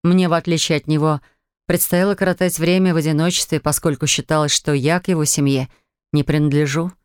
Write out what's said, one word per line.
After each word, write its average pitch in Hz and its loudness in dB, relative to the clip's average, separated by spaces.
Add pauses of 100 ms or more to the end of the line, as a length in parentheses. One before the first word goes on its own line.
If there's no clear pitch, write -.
Мне, 180 2
в 160 2
отличие 165 0
от 139 -6
него, 151 0 (440)
предстояло 180 0
коротать 185 -2
время 180 2
в 160 2
одиночестве, 160 0
поскольку 151 -2
считалось, 151 0
что - -2
я 147 0
к 180 -6
его 160 0
семье 139 0 (440)
не 147 2
принадлежу 151 0 (140)